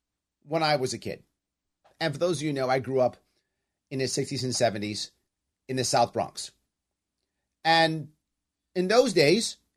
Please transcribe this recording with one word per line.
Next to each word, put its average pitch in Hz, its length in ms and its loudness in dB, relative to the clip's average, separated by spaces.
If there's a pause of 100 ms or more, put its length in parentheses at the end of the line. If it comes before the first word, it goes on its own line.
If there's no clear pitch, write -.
(420)
when 160 220 -2
I 151 140 2
was 127 160 -4
a 117 40 -8
kid. 95 240 -10 (800)
And 160 140 -2
for 147 60 -12
those 175 180 0
of 135 60 -6
you 156 60 -2
who 143 60 -4
know, 131 120 -2
I 131 120 2
grew 131 200 -2
up 120 180 2 (720)
in 135 80 -6
the 131 80 -2
sixties 135 360 -6
and 127 120 -4
seventies 107 560 -4 (560)
in 131 80 -6
the 127 80 -2
South 120 300 2
Bronx. - 360 -6 (1120)
And 160 440 2 (640)
in 185 140 0
those 226 260 4
days, 165 440 2 (200)